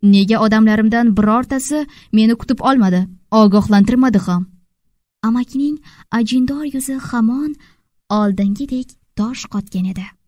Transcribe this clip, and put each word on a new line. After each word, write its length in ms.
Nega 320
odamlarimdan 600
birortasi 600
meni 240
kutib 180
olmadi, 320
ogohlantirmadi 840
ham?" 160
Amakining 500
ajindor 480
yuzi 200
hamon 420
oldingidek 680
tosh 260
qotgan 400
edi. 120